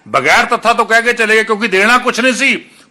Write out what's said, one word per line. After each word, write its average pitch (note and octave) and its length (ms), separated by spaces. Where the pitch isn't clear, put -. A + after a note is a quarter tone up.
ਬਗੈਰ D3 360
ਤੱਥਾਂ A3+ 300
ਤੋਂ G#3+ 120
ਕਹਿ A3+ 160
ਕੇ A#3 100
ਚਲੇ A3 240
ਗਏ, A3 80
ਕਿਉਂਕਿ G#3+ 240
ਦੇਣਾ G#3 300
ਕੁਛ A#3+ 220
ਨਹੀਂ B3+ 120
ਸੀ, A#3 240